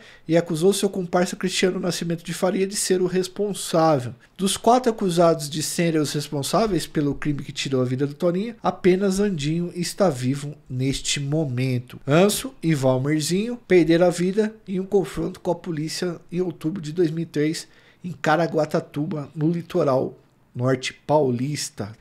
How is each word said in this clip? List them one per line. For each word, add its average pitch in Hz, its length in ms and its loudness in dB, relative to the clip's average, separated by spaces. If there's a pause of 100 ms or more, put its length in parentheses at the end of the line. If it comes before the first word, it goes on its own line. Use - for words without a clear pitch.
(260)
E 160 120 4
acusou 170 340 2
seu 202 160 0
comparsa 180 480 -2
Cristiano 185 420 0
Nascimento 170 460 -4
de 175 80 -8
Faria 185 340 0
de 202 80 -8
ser 185 280 0
o 180 40 0
responsável. 175 1080 0 (240)
Dos 190 180 0
quatro 247 340 4
acusados 165 600 2
de 156 120 -4
serem 160 380 0
os 147 140 -2
responsáveis 156 720 -2
pelo 143 280 -2
crime 147 280 -4
que 143 100 -12
tirou 131 300 -2
a - 20 2
vida 131 220 -2
do 143 80 -4
Toninho, 185 480 -2
apenas 185 580 2
Andinho 175 540 0
está 180 340 0
vivo 139 460 -2 (120)
neste 131 540 -2
momento. 131 840 -2
Anso 190 560 2
e 160 120 2
Valmerzinho 151 840 0 (100)
perderam 170 380 6
a 175 40 6
vida 190 440 0 (120)
em 185 140 -4
um 190 60 -4
confronto 180 540 -2
com 185 100 -4
a 170 40 2
polícia 160 640 -6 (160)
em 175 80 -2
outubro 180 400 -4
de 151 100 -8
dois 165 200 2
mil 165 140 -4
e - 20 -16
três, 156 420 -2 (340)
em 180 100 -8
Caraguatatuba, 156 1200 -2
no 160 160 0
litoral 156 680 0 (360)
norte 127 380 -2
paulista. 135 1080 -2